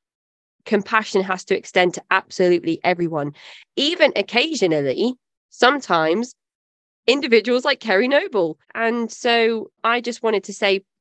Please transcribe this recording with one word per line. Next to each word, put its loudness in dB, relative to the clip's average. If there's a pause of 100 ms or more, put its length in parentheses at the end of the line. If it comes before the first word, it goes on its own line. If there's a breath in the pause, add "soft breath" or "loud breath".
(640)
compassion -2
has -4
to 0
extend 0
to -12
absolutely 0
everyone, -2 (440 loud breath)
even 2
occasionally, 0 (340)
sometimes 0 (720)
individuals 2
like 0
Kerry 2
Noble. 0 (160)
And -2
so 0 (140)
I 0
just -8
wanted 0
to -14
say -2 (180)